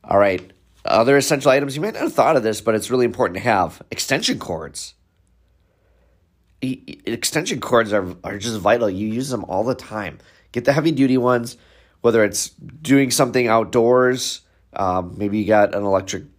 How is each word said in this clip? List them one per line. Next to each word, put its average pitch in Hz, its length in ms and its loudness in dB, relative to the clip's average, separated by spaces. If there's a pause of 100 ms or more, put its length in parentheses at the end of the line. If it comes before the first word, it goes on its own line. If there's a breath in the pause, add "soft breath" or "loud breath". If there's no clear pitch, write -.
All - 140 0
right. 98 340 2 (340)
Other 120 320 4
essential 135 340 2
items. 139 240 0
You 151 60 -6
might 214 120 -4
not - 100 -6
have - 100 -4
thought 143 220 2
of 123 80 2
this, 107 180 -2
but 113 120 0
it's 107 160 -2
really 123 160 2
important 107 320 -2
to 90 60 -10
have. 95 380 0 (100)
Extension - 480 -4
cords. - 560 -12 (1700)
E-, 131 260 -6
e-, - 180 -16
extension 135 540 -4
cords 113 340 2
are, 92 300 -2
are 101 140 -10
just 110 220 -8
vital. 107 300 2
You 101 180 -6
use 123 220 -6
them 117 160 -6
all 95 180 -2
the 123 120 -2
time. 104 420 -12 (340 soft breath)
Get 120 140 -6
the 139 80 4
heavy-duty 139 440 2
ones, 120 400 0 (440 soft breath)
whether 113 220 4
it's - 260 -4
doing - 640 0
something 123 360 0
outdoors. 123 920 2 (320)
Um, 92 440 -4
maybe 104 220 -2
you 101 60 -2
got 104 300 4
an 101 80 -2
electric 95 400 -2 (140)